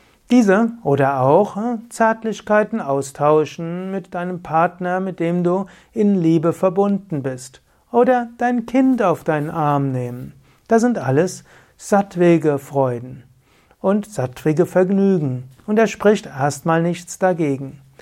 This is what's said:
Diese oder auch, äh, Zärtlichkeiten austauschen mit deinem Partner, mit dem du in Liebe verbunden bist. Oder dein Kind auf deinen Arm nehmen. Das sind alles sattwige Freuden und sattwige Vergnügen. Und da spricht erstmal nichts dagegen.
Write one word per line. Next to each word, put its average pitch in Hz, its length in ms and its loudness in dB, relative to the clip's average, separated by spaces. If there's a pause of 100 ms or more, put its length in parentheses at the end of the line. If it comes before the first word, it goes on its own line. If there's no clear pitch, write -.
(320)
Diese 226 400 4 (120)
oder 135 380 2
auch, 175 360 4
äh, 233 200 -4 (120)
Zärtlichkeiten 220 920 -2
austauschen 151 1080 -2
mit 190 220 -10
deinem 180 280 -8
Partner, 180 580 -2
mit 190 200 -6
dem 175 240 -2
du 185 220 -2 (260)
in 208 240 2
Liebe 165 380 2
verbunden 190 720 -2
bist. 131 380 -12 (300)
Oder 240 460 2
dein 240 300 -2
Kind 262 340 2
auf 180 220 0
deinen 151 260 -2
Arm 143 420 -2
nehmen. 127 420 -8 (340)
Das 226 140 2
sind 233 180 0
alles 143 440 0 (340)
sattwige 175 840 2
Freuden 131 640 -4 (560)
und 202 260 0
sattwige 151 640 -2
Vergnügen. 180 800 0 (200)
Und 214 120 -2
da 226 100 4
spricht 208 400 0
erstmal 147 560 -2
nichts 175 340 -6
dagegen. 147 640 -2 (200)